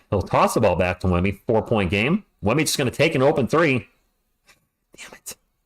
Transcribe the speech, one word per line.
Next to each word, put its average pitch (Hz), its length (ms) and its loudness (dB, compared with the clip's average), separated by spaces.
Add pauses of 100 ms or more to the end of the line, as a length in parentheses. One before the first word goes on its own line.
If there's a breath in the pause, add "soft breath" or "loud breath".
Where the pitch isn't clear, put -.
He'll 98 120 -2
toss 170 320 0
the - 80 0
ball 92 140 4
back 90 260 -2
to 95 60 -4
Wemby. 92 400 0
Four-point 101 420 0
game. 123 360 0 (180)
Wemby 117 180 0
just - 160 -2
gonna 127 140 -2
take 160 240 0
an 135 60 0
open 139 260 2
three. 147 400 0 (1080)
Damn - 160 -20
it. - 220 -18 (300)